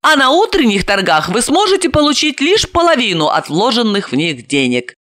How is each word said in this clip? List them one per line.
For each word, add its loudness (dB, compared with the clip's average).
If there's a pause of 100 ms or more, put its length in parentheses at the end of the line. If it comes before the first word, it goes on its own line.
а 2
на 2
утренних 2
торгах 0
вы -2
сможете 0
получить 0
лишь 0
половину 0
от -2
вложенных -2
в -4
них -4
денег. -2 (140)